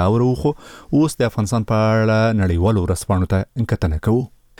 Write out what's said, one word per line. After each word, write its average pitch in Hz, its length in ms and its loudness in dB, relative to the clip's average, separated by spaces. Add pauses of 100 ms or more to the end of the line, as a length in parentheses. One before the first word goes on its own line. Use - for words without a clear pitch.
اورو، 123 320 2
خو 147 140 0 (480)
اوس 156 180 -2
د 117 120 0
افغانستان 110 400 -2
په 110 180 2
اړه 110 500 2
نړیوالو 92 460 2
ورځپاڼو 92 480 -2
ته 104 400 -4
کتنه 80 340 -2
کوو. 123 220 0 (300)